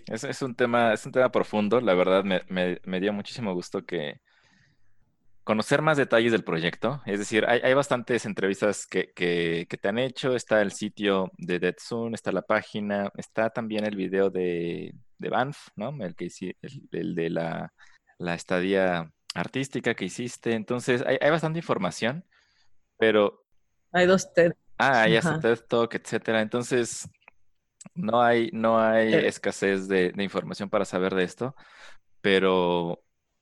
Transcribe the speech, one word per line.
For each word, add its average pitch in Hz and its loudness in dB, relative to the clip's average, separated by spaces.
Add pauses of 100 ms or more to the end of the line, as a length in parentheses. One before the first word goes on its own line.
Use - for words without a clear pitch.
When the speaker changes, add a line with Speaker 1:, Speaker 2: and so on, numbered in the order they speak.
Speaker 1:
es, 110 -8
es 131 -8
un 127 -6
tema, 120 2
es 110 -2
un 139 -12
tema 127 2
profundo. 107 2
La 98 4
verdad, 92 4
me, 95 0
me, 90 -2
me 92 -4
dio 101 0
muchísimo 101 -6
gusto 90 -6
que 76 -8 (1200)
conocer 110 0
más 156 2
detalles 117 2
del 101 0
proyecto. 87 -2
Es 101 -2
decir, 104 0
hay, 120 2
hay 127 2
bastantes 127 0
entrevistas 98 -2
que, - -4
que, 85 -2
que - -8
te - -4
han 107 -2
hecho. 127 -2
Está 110 2
el 101 0
sitio 98 -2
de 87 -4
Dead 87 0
Zone, 117 -6
está - -6
la 95 -2
página, 104 -2
está - -4
también 107 -4
el 104 -4
video 95 0
de, 85 -2 (240)
de - -8
Banff, 131 -4
¿no? 104 -8 (160)
El 85 -10
que 90 -10
hici-, 90 -10
el, - -18
el 87 -6
de 82 -2
la, 82 -6 (460)
la 87 -6
estadía 90 0 (240)
artística 127 -4
que 101 -6
hiciste. 120 -6
Entonces, 123 -2
hay, 135 2
hay 143 4
bastante 160 0
información, 117 -4 (720)
pero 107 4 (480)
Speaker 2:
Hay 180 6
dos 185 4
ted. 170 4 (260)
Speaker 1:
Ah, 120 6
ya 110 6
Speaker 2:
Ajá. 156 2
Speaker 1:
está 120 2
ted 117 -4
Talk, 117 0
etcétera. 113 -2
Entonces, 120 -2 (840)
no 117 2
hay, 117 4
no 113 2
hay 110 4
Speaker 2:
Eh. 151 4
Speaker 1:
escasez 98 -2
de, 92 2
de 101 -6
información 92 -6
para 101 0
saber 92 -2
de 92 2
esto, 123 -6 (680)
pero, 92 2 (380)